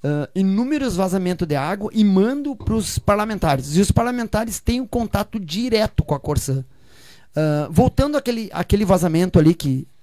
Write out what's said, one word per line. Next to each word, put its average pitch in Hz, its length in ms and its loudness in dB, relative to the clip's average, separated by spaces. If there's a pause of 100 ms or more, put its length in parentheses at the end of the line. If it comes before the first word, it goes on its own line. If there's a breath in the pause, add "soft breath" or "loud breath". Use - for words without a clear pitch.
ah, 147 320 -2
inúmeros 226 600 0
vazamentos 180 500 -2
de 156 120 -2
água 190 360 -4
e 214 120 4
mando 240 500 2
pros - 440 -4
parlamentares. 170 760 0
E 185 60 6
os - 100 2
parlamentares 226 680 -2
têm 240 180 -2
um 247 80 -6
contato 214 540 -4
direto 214 640 -2
com 147 100 -2
a 135 60 -8
Corsã. 135 420 -4 (720 soft breath)
Ah, 151 340 0
voltando 262 480 2
àquele, 240 340 -4
àquele 202 320 0
vazamento 180 540 2
ali 160 160 6
que 131 340 -2 (160)